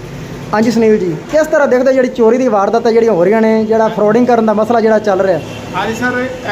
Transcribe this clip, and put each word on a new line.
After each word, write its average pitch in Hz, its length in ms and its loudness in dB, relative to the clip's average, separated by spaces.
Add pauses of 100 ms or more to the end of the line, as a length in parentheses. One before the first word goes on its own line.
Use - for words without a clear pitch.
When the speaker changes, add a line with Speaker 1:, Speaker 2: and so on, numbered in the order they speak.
(540)
Speaker 1:
ਹਾਂਜੀ 220 180 2
ਸੁਨੀਲ 220 260 2
ਜੀ, 180 160 -2 (180)
ਕਿਸ 302 160 2
ਤਰ੍ਹਾਂ 302 200 2
ਦੇਖਦੇ 254 260 2
ਜਿਹੜੀ 254 140 2 (100)
ਚੋਰੀ 220 200 4
ਦੀ 254 100 0
ਵਾਰਦਾਤਾਂ 214 440 0
ਜਿਹੜੀਆਂ 226 220 2
ਹੋ 170 100 2
ਰਹੀਆਂ 214 180 2
ਨੇ, 220 240 2
ਜਿਹੜਾ 220 220 0
ਫਰੋਡਿੰਗ 214 400 2
ਕਰਨ 233 180 2
ਦਾ 214 80 0
ਮਸਲਾ 220 280 0
ਜਿਹੜਾ 220 180 2
ਚੱਲ 202 220 0
ਰਿਹਾ? 190 180 0 (360)
Speaker 2:
ਹਾਂਜੀ 226 200 -4
ਸਰ, 247 300 -4 (260)